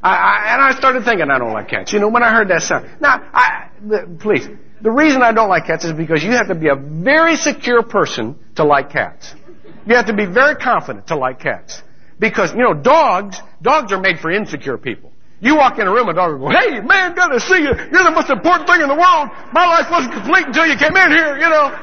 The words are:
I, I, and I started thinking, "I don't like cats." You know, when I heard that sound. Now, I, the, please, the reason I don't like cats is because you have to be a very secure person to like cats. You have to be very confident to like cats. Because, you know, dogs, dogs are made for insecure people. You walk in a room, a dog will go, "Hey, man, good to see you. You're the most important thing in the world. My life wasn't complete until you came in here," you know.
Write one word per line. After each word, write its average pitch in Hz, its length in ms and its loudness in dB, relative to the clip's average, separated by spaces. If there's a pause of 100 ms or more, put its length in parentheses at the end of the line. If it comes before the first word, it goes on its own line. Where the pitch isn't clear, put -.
I, 185 120 2
I, 208 380 0
and 262 80 2
I 269 160 2
started 254 260 0
thinking, 190 260 0
"I 135 100 2
don't 117 140 -4
like 107 140 -6
cats." 98 240 -6
You 208 80 0
know, 208 100 2
when 240 140 2
I 226 80 4
heard 220 180 2
that 165 120 2
sound. 139 260 -4 (140)
Now, 285 200 2 (120)
I, - 360 0 (160)
the, 202 340 -4
please, 202 280 -2 (340)
the 214 100 0
reason 269 320 4
I 233 80 6
don't 220 180 2
like 165 160 0
cats 160 180 -2
is 165 100 -6
because 156 300 0
you 202 80 -2
have 233 160 0
to 190 80 -2
be 156 140 -2
a 139 60 4
very 190 600 2
secure 247 480 0
person 143 520 -2 (200)
to 165 80 0
like 143 280 2
cats. - 420 -6 (520)
You 214 100 4
have 233 120 2
to 226 60 -2
be 202 120 0
very 254 300 2
confident 160 520 -4
to 165 80 -2
like 131 240 -4
cats. - 420 -8 (380)
Because, 214 340 0
you 214 60 -6
know, 233 140 4
dogs, 202 680 2 (200)
dogs 233 320 0
are 190 60 -2
made 185 200 0
for 160 100 -6
insecure 147 480 -4
people. - 340 -10 (280)
You 262 160 4
walk 254 240 2
in 208 80 0
a 185 40 0
room, 226 180 2
a 165 40 -4
dog 165 260 0
will 135 100 -6
go, 233 60 2
"Hey, 330 260 0
man, 359 340 0
good 359 160 2
to 247 80 0
see 370 200 2
you. 285 120 0 (200)
You're 370 120 4
the 330 80 6
most 320 180 0
important 311 400 2
thing 349 120 4
in 285 80 0
the 285 60 2
world. 320 340 4 (240)
My 339 120 4
life 339 240 2
wasn't 277 240 -2
complete 262 340 0
until 302 200 0
you 277 100 0
came 311 180 2
in 359 160 6
here," 302 260 2
you 330 120 2
know. 302 220 2 (120)